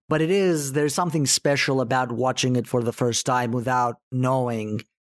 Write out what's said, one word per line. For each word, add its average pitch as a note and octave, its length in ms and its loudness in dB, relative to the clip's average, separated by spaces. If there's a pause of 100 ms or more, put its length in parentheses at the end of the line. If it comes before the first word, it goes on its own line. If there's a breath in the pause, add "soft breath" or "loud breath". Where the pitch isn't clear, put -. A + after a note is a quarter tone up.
but D#3 120 2
it D#3+ 100 0
is, E3+ 400 2
there's D3 220 0
something D#3+ 320 0
special C3+ 560 2
about B2+ 320 0
watching B2+ 420 0
it A#2+ 100 0
for B2 160 0
the A#2 120 -2
first A#2+ 320 -2
time B2 260 0
without B2 460 0 (120)
knowing B2 720 -2 (300)